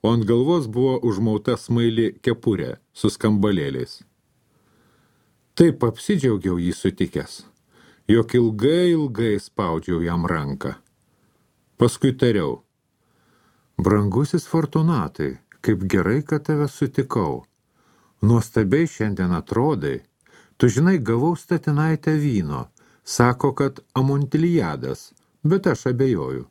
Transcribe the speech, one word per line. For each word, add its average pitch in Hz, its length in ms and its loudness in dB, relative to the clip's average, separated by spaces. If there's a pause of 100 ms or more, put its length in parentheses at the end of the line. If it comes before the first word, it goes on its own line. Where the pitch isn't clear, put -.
o 107 140 0
ant 113 100 0
galvos 127 480 0
buvo 127 220 0 (100)
užmauta 107 560 0
smaili 117 540 0 (100)
kepurė 95 540 -2 (180)
su 104 160 2
skambalėliais. 98 840 -2 (1600)
Taip 170 260 4
apsidžiaugiau 110 720 -2
jį 87 160 -2
sutikęs, - 720 -4 (640)
jog 113 320 2
ilgai, 143 540 2
ilgai 117 420 -2
spaudžiau 85 640 -4
jam 85 240 -2
ranką. 71 540 -6 (1000)
Paskui 127 400 2
tariau: 101 460 0 (1120)
„Brangusis 104 720 2
Fortunatai, 156 840 0 (280)
kaip 98 240 0
gerai, 98 380 0
kad 147 260 -4
tave 147 240 0
sutikau. 120 720 -4 (800)
Nuostabiai 113 640 2
šiandien 95 500 -2
atrodai. 78 640 -2 (580)
Tu 127 120 4
žinai, 156 300 2
gavau 120 380 0
statinaitę 156 800 -2
vyno. 95 520 -2 (360)
Sako, 123 480 2
kad 135 280 -4 (120)
Amontiliadas, 135 1200 -2 (320)
bet 190 220 2
aš 143 260 -2
abejoju.“ 80 580 -2